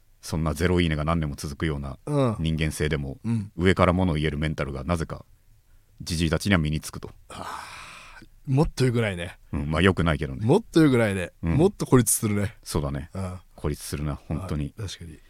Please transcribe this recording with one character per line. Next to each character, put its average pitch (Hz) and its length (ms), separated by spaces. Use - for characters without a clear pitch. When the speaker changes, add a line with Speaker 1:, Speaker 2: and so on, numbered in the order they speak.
Speaker 1:
そ - 160
ん 78 60
な 78 100
「ゼ 85 140
ロ 90 120
い 87 60
い - 20
ね」 78 80
が 76 80
何 82 160
年 78 80
も 71 80
続 71 180
く 85 120
よ 76 100
う 71 40
な 69 260
Speaker 2:
う 147 240
ん。 104 100
Speaker 1:
人 80 180
間 78 140
性 76 160
で 78 80
も、 69 280
Speaker 2:
う 107 60
ん。 110 260
Speaker 1:
上 90 180
か 92 120
ら 90 60
物 90 200
を 76 40
言 76 80
え 78 60
る 71 80
メ 78 100
ン 80 60
タ 73 100
ル 69 80
が 67 100
な 82 140
ぜ 80 100
か、 - 180
じ - 160
じ 82 100
い 78 40
た 78 80
ち - 80
に 101 80
は 87 40
身 76 120
に 78 100
つ - 100
く - 100
と。 - 100
Speaker 2:
あ - 180
あ、 - 760
も 139 160
っ 165 120
と 131 120
良 123 60
く 117 100
な 107 80
い 92 60
ね。 85 220
Speaker 1:
う - 60
ん、 73 120
ま 78 80
あ 85 40
良 95 100
く 90 120
な 82 100
い 73 40
け 76 80
ど 67 80
ね。 104 120
Speaker 2:
も 151 120
っ 233 40
と 170 80
良 156 100
く 127 80
な 113 100
い 98 60
ね。 92 180
Speaker 1:
う 82 80
ん。 82 60
Speaker 2:
も 156 100
っ 208 60
と - 120
孤 135 140
立 120 160
す - 140
る 101 120
ね。 101 220
Speaker 1:
そ - 160
う 76 40
だ 71 80
ね。 71 220
Speaker 2:
う 95 80
ん。 92 180
Speaker 1:
孤 - 140
立 73 160
す - 120
る 71 80
な、 73 100
本 87 200
当 80 80
に。 73 220
Speaker 2:
あ、 113 60
確 - 160
か 87 40
に。 80 140